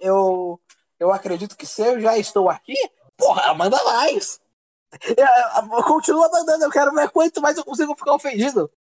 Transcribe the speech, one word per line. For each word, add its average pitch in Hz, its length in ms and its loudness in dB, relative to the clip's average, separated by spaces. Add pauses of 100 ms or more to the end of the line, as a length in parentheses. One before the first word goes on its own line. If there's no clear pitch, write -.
eu, 185 600 0 (380)
eu 175 140 2
acredito 190 440 -6
que - 100 -18
se - 160 -8
eu 240 180 0
já 226 180 2
estou 202 300 0
aqui, - 280 -6 (400)
porra, - 380 2
manda 196 300 0
mais. 240 560 -2 (640)
Eu, 233 120 -4
eu, 240 600 2
eu 233 60 0
continuo 320 460 2
mandando, 320 340 0
eu 294 60 -2
quero 285 220 2
ver 294 180 0
quanto 330 300 0
mais 294 160 0
eu 320 80 -8
consigo 294 300 -4
ficar 285 200 0
ofendido. 240 560 -2 (200)